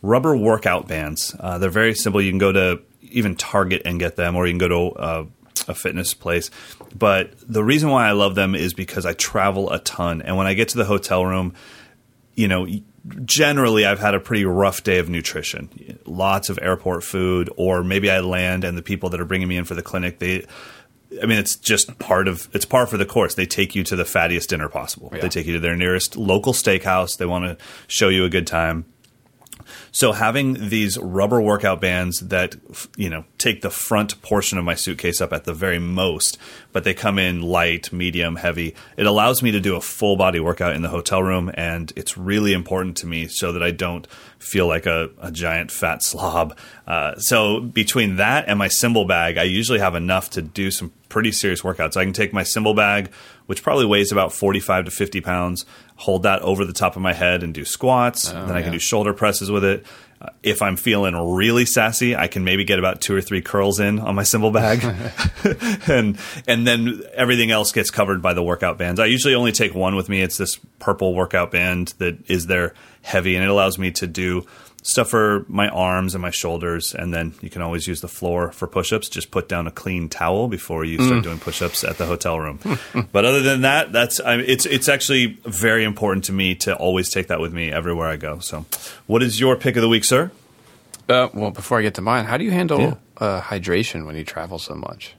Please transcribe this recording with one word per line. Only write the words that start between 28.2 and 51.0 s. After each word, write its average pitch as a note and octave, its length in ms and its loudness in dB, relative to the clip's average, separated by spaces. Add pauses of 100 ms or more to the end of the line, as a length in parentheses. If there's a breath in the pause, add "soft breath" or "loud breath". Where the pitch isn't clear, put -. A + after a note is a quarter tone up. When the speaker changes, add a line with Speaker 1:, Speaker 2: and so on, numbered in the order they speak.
Speaker 1:
a F2+ 40 2
good F2+ 160 0
time. E2 380 -2 (1080 loud breath)
So A#2+ 200 2
having A2+ 580 0
these G#2 280 0
rubber G2+ 440 2
workout G#2 400 2
bands F2+ 380 0
that, F2+ 360 -2 (140)
f-, - 260 -16
you F#2+ 140 -4
know, D#2 160 -8 (120)
take A#2+ 240 -2
the - 80 -4
front - 520 -2
portion G2+ 360 0
of F2 60 -2
my F2 120 0
suitcase E2+ 440 -4
up E2+ 140 -2
at D2+ 120 -6
the E2+ 80 -6
very E2+ 260 -2
most, F2 580 -2 (340 loud breath)
but A2 120 -2
they F#2+ 100 0
come G2 260 0
in F2+ 220 0
light, E2+ 500 0
medium, E2+ 440 -2
heavy, E2 400 -4 (200 loud breath)
it G#2 120 0
allows A2+ 340 4
me A#2+ 100 2
to G#2 80 2
do F#2 160 0
a E2+ 60 -4
full G2+ 340 0
body F#2 240 2
workout F2 360 0
in E2 80 -4
the E2 60 -4
hotel F2+ 340 -2
room, F#2 320 0
and E2+ 400 -6
it's - 220 -8
really G2+ 360 0
important F#2 440 -4
to F2 100 -8
me E2 200 -6
so F2 260 -4
that F2 100 -2
I F2 80 0
don't F2 360 -6 (320 loud breath)
feel F#2 280 0
like E2 180 0
a, E2 240 0 (100)
a - 120 -12
giant E2 400 -4
fat - 320 -2
slob. E2 520 -2 (300 loud breath)
Uh, D2+ 320 -2
so G#2+ 420 2
between A2 580 0
that A#2+ 300 2
and G#2 120 2
my G2 80 2
cymbal A#2 380 2
bag, E2+ 320 2
I E2+ 60 2
usually G#2+ 360 2
have F#2 160 2
enough F2+ 360 0
to F2+ 100 -6
do F#2+ 280 -4
some F2+ 240 -6 (160)